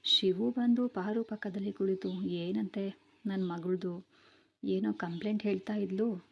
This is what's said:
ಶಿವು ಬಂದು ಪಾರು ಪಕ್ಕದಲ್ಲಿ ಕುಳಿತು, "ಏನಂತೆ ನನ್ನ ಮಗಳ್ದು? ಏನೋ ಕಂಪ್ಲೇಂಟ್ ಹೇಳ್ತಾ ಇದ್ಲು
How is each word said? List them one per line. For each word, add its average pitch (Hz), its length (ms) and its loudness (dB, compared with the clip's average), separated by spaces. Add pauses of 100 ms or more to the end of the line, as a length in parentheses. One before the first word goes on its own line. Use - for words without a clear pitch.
ಶಿವು 196 480 4
ಬಂದು 240 360 4
ಪಾರು 214 360 0
ಪಕ್ಕದಲ್ಲಿ 208 500 -4
ಕುಳಿತು, 190 500 0
"ಏನಂತೆ 190 720 -2 (300)
ನನ್ನ 196 180 0
ಮಗಳ್ದು? 180 600 -2 (580)
ಏನೋ 196 300 2
ಕಂಪ್ಲೇಂಟ್ 202 500 -2
ಹೇಳ್ತಾ 202 320 0
ಇದ್ಲು 202 560 -2